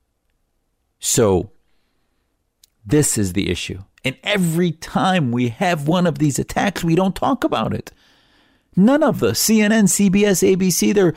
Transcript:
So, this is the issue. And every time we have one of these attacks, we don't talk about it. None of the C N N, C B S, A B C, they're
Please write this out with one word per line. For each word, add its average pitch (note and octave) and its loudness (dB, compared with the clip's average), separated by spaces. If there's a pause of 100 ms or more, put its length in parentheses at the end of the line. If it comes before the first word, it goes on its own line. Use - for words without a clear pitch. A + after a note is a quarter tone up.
(1000)
So, G2 0 (1300)
this C#3+ 0
is G2 -2
the F2+ -4
issue. F#2+ -10 (200)
And C3 -6
every F3+ 0
time E3+ -2
we B2 0
have D#3+ -4
one F3+ 2
of C#3+ -2
these C#3+ 0
attacks, - -4
we E3 0
don't F#3+ 0
talk - -2
about A2 -2
it. - -12 (840)
None C4 4
of A#3 0
the A2+ 0
C G#3+ 2
N G#3+ 2
N, A3+ 4
C G3+ 2
B G3+ 2
S, G3 2
A F#3+ 4
B F#3 0
C, G#3 0
they're F#3 2